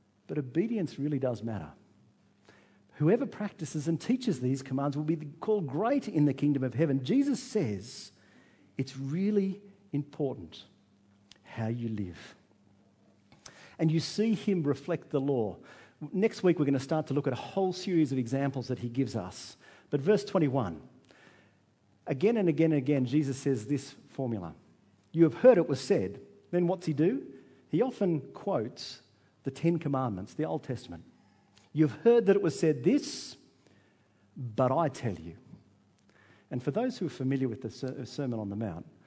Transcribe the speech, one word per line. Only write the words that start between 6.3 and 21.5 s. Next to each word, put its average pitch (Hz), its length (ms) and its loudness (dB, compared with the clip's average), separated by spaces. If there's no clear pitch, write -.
kingdom 139 300 2
of 127 120 -2
heaven. 135 300 2
Jesus 269 380 2
says 107 720 -4
it's 131 180 -4
really 190 640 0
important 131 720 -6
how - 240 -8
you 117 220 -4
live. 101 480 -8
And 160 120 4
you 160 100 2
see 220 340 0
him 185 280 0
reflect 147 480 -2
the 143 100 2
law. 123 360 0
Next 214 300 0
week, 180 160 4
we're 151 60 4
gonna 139 160 2
start 156 280 -2
to 139 60 -2
look 143 120 0
at 131 60 0
a 120 40 -4
whole 190 360 -2
series 165 400 2
of 135 60 0
examples 135 500 -2
that 131 100 -2
he 120 100 -6
gives 127 280 -2
us. - 400 -8
But 143 100 0
verse 202 240 4
twenty-one, 123 560 0